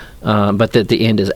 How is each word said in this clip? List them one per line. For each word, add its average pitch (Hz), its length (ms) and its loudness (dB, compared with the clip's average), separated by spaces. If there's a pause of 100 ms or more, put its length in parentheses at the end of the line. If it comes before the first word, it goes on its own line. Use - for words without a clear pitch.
(240)
uh, 104 280 0
but 110 220 0
that 110 160 2
the 113 180 0
end 110 140 0
is 98 140 -2